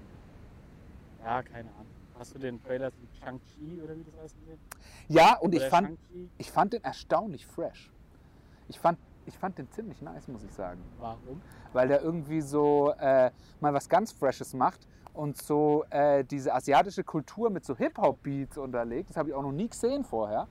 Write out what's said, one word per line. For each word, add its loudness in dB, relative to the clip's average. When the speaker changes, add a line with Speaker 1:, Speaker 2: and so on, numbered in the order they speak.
Speaker 1:
Ja, -4
keine -16
Ahnung. -20
Hast -18
du -16
den -8
Trailer -6
zu -18
Shang-Chi -14
oder -14
wie -16
das -20
heißt -20
gesehen? -20
Speaker 2:
Ja, 10
und 0
Speaker 1:
Oder 2
Speaker 2:
ich -2
fand, 6
Speaker 1:
Shang-Chi? -14
Speaker 2:
ich -14
fand 2
den -4
erstaunlich -4
fresh. -10
Ich -18
fand, 2
ich -16
fand -8
den -12
ziemlich -12
nice, -16
muss -12
ich -16
sagen. -10
Speaker 1:
Warum? -12
Speaker 2:
Weil 4
der 4
irgendwie -4
so, 4
äh, 4
mal 0
was -2
ganz 4
Freshes -2
macht -2
und -8
so, 2
äh, 4
diese -4
asiatische 2
Kultur -4
mit -6
so -6
Hip-Hop-Beats -2
unterlegt. -6
Das -14
hab -2
ich -6
auch -4
noch -4
nie -4
gesehen -4
vorher. -4